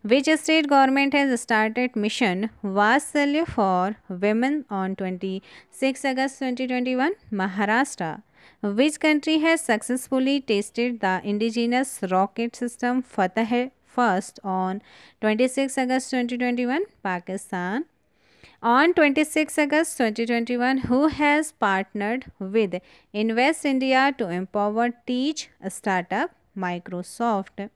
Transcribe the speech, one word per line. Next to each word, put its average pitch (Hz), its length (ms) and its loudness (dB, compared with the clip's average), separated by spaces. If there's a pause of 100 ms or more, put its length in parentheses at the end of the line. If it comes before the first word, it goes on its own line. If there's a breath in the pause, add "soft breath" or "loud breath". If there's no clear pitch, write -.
Which 269 260 2 (100)
state 311 300 2
government 269 460 4
has 269 260 2
started 226 560 0
mission 208 540 0 (140)
Vatsalya 285 840 2
for 190 500 0 (120)
women 220 640 0
on 190 260 -4
twenty-six 190 1080 -6
August 262 340 -2
twenty 262 280 -4
twenty-one? 254 480 0 (180)
Maharashtra. 202 880 -2 (380 soft breath)
Which 233 400 0
country 311 380 2
has 320 220 2
successfully 262 800 0
tested 233 600 -2
the 185 240 0
indigenous 233 760 -2 (100)
rocket 202 440 0
system 247 480 -4
Fateh 233 680 0 (140)
first 196 600 0
on 190 380 -2 (380 loud breath)
twenty-six 254 580 0
August 254 320 0
twenty 247 280 -2
twenty-one? 247 460 0 (180)
Pakistan. 185 840 -4 (760 soft breath)
On 277 340 4
twenty-six 302 640 2
August 302 380 0
twenty 226 300 0
twenty-one, 240 520 0 (100)
who 269 200 4
has 294 420 2
partnered 202 760 -2 (120)
with 190 420 0 (320 soft breath)
Invest 226 520 0
India 262 540 2
to 202 100 -2
empower 208 640 0 (160)
teach 262 420 -4 (200)
startup 190 640 -2 (260)
Microsoft? 190 1200 -6